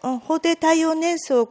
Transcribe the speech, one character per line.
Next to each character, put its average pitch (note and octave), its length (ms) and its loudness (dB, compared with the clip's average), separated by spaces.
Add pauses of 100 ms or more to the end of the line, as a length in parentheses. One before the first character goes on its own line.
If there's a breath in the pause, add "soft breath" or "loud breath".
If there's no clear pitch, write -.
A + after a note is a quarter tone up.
(220)
法 D#4+ 180 -2
定 E4 160 0
耐 D#4+ 240 2
用 D#4+ 160 0
年 E4 240 -2
数 C#4 160 -2
を A#3 160 2